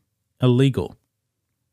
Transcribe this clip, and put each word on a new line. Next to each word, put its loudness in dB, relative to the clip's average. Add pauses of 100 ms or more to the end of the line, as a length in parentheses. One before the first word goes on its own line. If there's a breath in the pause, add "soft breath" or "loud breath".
(420)
illegal." 0 (760)